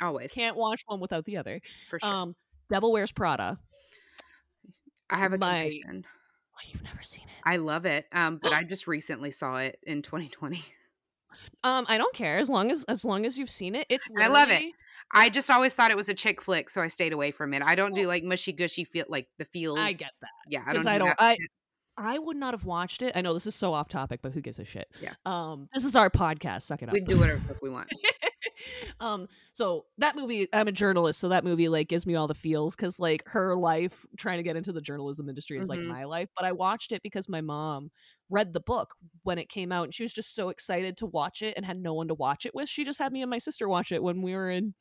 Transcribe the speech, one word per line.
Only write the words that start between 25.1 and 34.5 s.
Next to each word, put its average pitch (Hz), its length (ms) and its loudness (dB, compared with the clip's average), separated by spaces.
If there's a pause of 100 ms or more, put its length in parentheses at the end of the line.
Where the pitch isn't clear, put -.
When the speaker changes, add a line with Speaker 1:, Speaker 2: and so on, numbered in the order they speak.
Speaker 2:
Um, 160 480 -6
this 269 120 0
is 262 100 2
our 208 160 10
podcast, 156 520 0
suck 139 200 -6
it 113 80 -8
Speaker 1:
We 202 80 4
Speaker 2:
up. - 20 2
Speaker 1:
do 185 180 4
whatever - 280 6
the - 60 -6
fuck - 80 -10
we 269 80 -8
want. 254 220 -10
Speaker 2:
<laughs> - 1080 -4
Um, 208 260 -4 (260)
so 180 320 0 (140)
that 285 160 4
movie, 233 380 0
I'm 214 140 6
a 202 60 0
journalist, 185 460 4
so 180 100 0
that 180 160 4
movie, 170 240 4
like, 156 200 4
gives 170 180 0
me 170 80 2
all 156 120 2
the 151 80 -2
feels 156 400 -2
'cause, 185 240 -4
like, 160 280 2
her 185 280 2
life 175 500 0 (120)
trying 185 220 -4
to 170 40 -4
get 165 140 -2